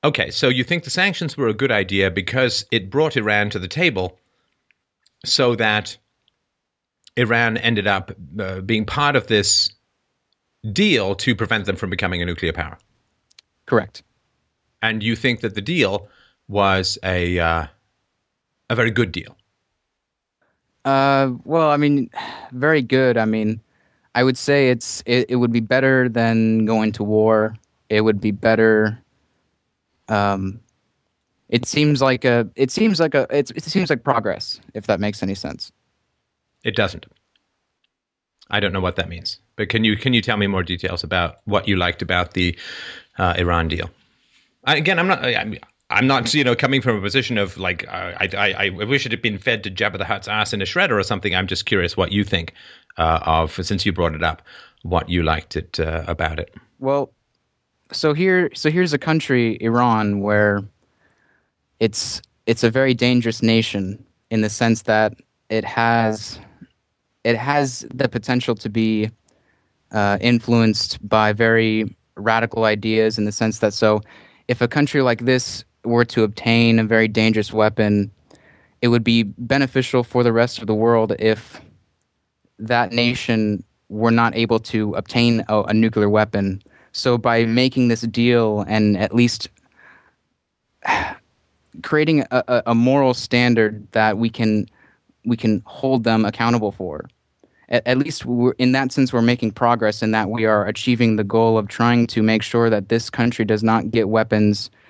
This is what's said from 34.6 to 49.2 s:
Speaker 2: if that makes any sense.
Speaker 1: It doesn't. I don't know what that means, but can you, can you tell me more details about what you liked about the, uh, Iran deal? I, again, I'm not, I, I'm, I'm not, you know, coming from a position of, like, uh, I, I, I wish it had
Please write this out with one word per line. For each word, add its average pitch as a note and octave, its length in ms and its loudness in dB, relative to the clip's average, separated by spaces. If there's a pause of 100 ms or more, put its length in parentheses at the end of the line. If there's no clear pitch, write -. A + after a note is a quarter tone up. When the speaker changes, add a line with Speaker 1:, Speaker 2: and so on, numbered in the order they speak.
Speaker 2:
if G#2+ 100 -10
that G2 140 0
makes G#2 240 -4
any G2 100 -4
sense. - 380 -12 (920)
Speaker 1:
It G#2 120 -4
doesn't. F#2+ 320 -2 (1400)
I G2+ 80 2
don't G2 120 0
know F#2+ 100 -2
what F2+ 160 -2
that F2+ 120 -4
means, - 300 -12 (160)
but G#2 140 -4
can A2+ 140 0
you, G#2+ 140 2
can C3 160 0
you A#2 80 4
tell A2 160 -2
me G#2 80 2
more G2 160 0
details F2 420 -6
about F2 420 -2
what G2+ 220 0
you G2 80 2
liked F2 280 -2
about F2+ 300 -2
the, F2+ 220 0 (600)
uh, F2+ 200 0
Iran E2+ 300 0
deal? - 220 -6 (720)
I, D3 140 2
again, E3 220 0
I'm F3 80 2
not, F#3 160 0
I, B2 120 0
I'm, G#2+ 220 -4 (320)
I'm A2+ 160 0
not, B2+ 300 0
you D3 80 2
know, B2 120 2
coming C3 260 0
from A#2 160 0
a G2 40 -4
position A2 380 -2
of, F#2 180 -4
like, F2+ 300 -6
uh, F2+ 320 -10
I, F#2+ 180 -2
I, G2+ 280 -2
I G2 40 0
wish G#2+ 380 -4
it A2 40 -4
had A2+ 120 -6